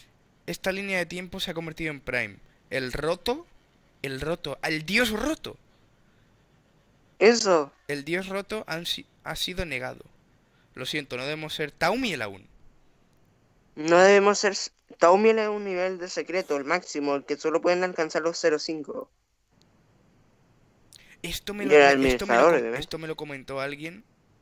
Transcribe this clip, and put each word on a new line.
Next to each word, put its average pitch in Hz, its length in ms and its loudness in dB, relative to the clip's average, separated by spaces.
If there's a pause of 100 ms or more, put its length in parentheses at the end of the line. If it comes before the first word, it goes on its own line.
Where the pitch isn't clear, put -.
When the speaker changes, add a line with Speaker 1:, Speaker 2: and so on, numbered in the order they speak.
(440)
Speaker 1:
Esta 180 280 -6
línea 196 260 -4
de 175 80 -2
tiempo 180 340 -12
se 190 100 -6
ha 160 40 -8
convertido 160 360 -8
en 139 120 -12
Prime. 113 340 -4 (320)
El 127 240 -4
roto, 180 540 -4 (560)
el 135 180 -8
roto, 147 420 -6
el 156 220 -4
dios 220 240 2
roto. 226 480 -4 (1600)
Speaker 2:
Eso. 196 540 4 (160)
Speaker 1:
El 143 160 -6
dios 180 240 -4
roto 196 380 -8
han 170 180 -8
si-, - 220 -6 (160)
ha 156 140 -8
sido 180 280 -6
negado. 127 400 -8 (680)
Lo 127 100 -10
siento, 139 320 -6
no 123 60 -8
debemos 151 320 -8
ser 147 160 -6
Taumiel 190 500 -2
aún. 101 260 -8 (1300)
Speaker 2:
No 165 220 4
debemos 196 400 8
ser 196 140 0
s-, - 180 -8 (280)
Taumiel 214 400 6
es 214 100 -2
un 208 160 -6
nivel 185 320 -4
de 180 140 -10
secreto, 165 480 -4
el 135 60 -6
máximo, 147 500 -2
el 135 100 -4
que 147 140 -6
solo 156 240 -2
pueden 180 220 2
alcanzar 170 360 -4
los 165 180 -2
cero 151 200 2
cinco. - 520 -8 (2000)
Speaker 1:
Esto 175 320 -8
me 208 100 -6
Speaker 2:
Y - 40 0
Speaker 1:
lo, 147 60 6
Speaker 2:
el 147 60 12
Speaker 1:
esto 135 460 6
me 120 80 2
lo 120 80 6
Speaker 2:
administrador, - 20 8
Speaker 1:
com-, 170 80 8
Speaker 2:
obviamente. 123 280 0
Speaker 1:
esto 156 180 -12
me 160 100 -10
lo 160 80 -8
comentó 135 460 -10
alguien 151 420 -10 (360)